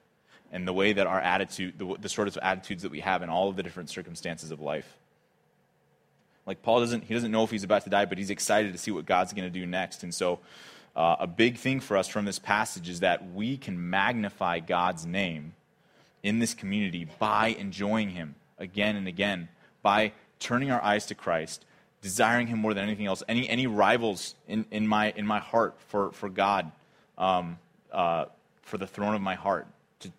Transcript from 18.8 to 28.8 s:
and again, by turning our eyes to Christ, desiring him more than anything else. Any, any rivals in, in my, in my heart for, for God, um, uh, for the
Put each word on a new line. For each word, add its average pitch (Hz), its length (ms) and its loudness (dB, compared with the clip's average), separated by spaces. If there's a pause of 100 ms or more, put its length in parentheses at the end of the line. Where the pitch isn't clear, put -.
and 98 120 -4
again, 90 420 -2 (340)
by 104 300 4 (260)
turning 131 320 0
our 120 100 2
eyes 104 260 2
to 101 80 -8
Christ, 80 500 -2 (360)
desiring 117 460 4
him 113 120 -2
more 107 140 2
than 98 120 0
anything 104 200 -2
else. 95 220 -2
Any, 120 220 0
any 127 180 0
rivals 107 640 4 (140)
in, 107 240 -2
in 107 160 0
my, 107 280 4
in 104 120 -4
my 104 120 0
heart 110 360 2 (140)
for, 101 240 0
for 101 160 -6
God, 95 420 2 (460)
um, 90 420 0 (320)
uh, 85 340 2 (360)
for - 160 -10
the 95 100 -6